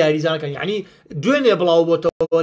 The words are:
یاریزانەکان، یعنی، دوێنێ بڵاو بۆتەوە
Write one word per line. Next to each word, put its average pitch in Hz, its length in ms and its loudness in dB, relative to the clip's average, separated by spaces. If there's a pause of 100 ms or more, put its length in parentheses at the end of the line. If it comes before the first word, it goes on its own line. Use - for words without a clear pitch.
یاریزانەکان، 156 580 0
یعنی، 185 180 -6 (460)
دوێنێ 254 380 2
بڵاو 170 300 4
بۆتەوە 165 520 0